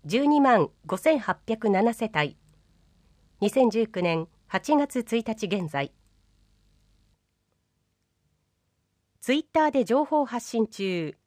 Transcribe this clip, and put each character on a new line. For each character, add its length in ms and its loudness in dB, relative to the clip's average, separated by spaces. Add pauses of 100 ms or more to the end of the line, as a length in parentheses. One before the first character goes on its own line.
十 220 0
二 140 4
万 300 4 (160)
五 100 -4
千 220 2
八 260 -4
百 240 -4
七 240 2
世 220 -6
帯。 220 -2 (1040)
二 100 0
千 180 4
十 180 0
九 140 -8
年 280 -2 (180)
八 300 -2
月 240 0
一 220 -2
日 240 -6
現 240 -4
在。 220 -6 (3250)
Twitter 500 0
で 140 2
情 200 2
報 200 0
発 220 -8
信 220 0
中。 480 -6 (100)